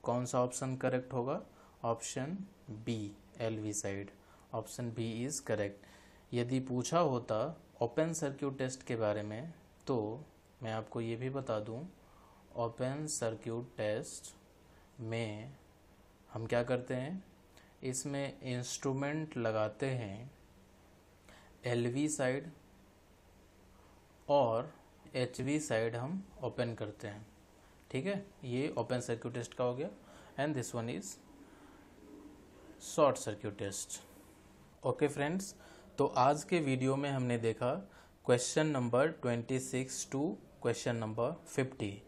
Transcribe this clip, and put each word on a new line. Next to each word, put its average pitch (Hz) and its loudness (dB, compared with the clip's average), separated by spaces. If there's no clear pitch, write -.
कौन 123 0
सा 127 4
ऑप्शन 131 -2
करेक्ट 131 0
होगा? 135 -2
ऑप्शन 131 -2
बी, 110 -4
एलवी 110 -2
साइड। 98 -4
Option 113 -4
B 113 -2
is 147 -4
correct। 101 -2
यदि 120 2
पूछा 127 2
होता 123 4
ओपन 156 2
सर्किट 139 -2
टेस्ट 131 -2
के 127 -2
बारे 107 2
में, 117 -6
तो 120 0
मैं 113 -2
आपको 110 -4
ये 113 0
भी 127 -4
बता 131 0
दूं, 110 -4
ओपन 127 -2
सर्किट 117 -2
टेस्ट 107 -2
में 113 -4
हम 113 -6
क्या 120 4
करते 123 0
हैं, 151 -4
इसमें 139 -2
इंस्ट्रूमेंट 135 -2
लगाते 110 2
हैं 120 -4
एलवी 123 2
साइड 143 0
और 135 6
एचवी 131 0
साइड 113 2
हम 156 -4
ओपन 120 -2
करते 107 -6
हैं। 107 -10
ठीक 131 -2
है, 98 -2
ये 131 0
ओपन 123 0
सर्किट 120 -4
टेस्ट 120 -6
का 127 0
हो 123 2
गया, 151 -4
and 143 2
this 123 -2
one 117 -2
is 160 -6
short 143 6
circuit 104 -6
test। - -6
ओके 143 2
फ्रेंड्स, 147 -2
तो 143 6
आज 139 6
के 175 2
वीडियो 131 4
में 143 0
हमने 127 2
देखा 117 2
question 151 6
number 123 6
twenty 120 2
six 131 -2
to 135 0
question 117 2
number 113 0
fifty। 127 0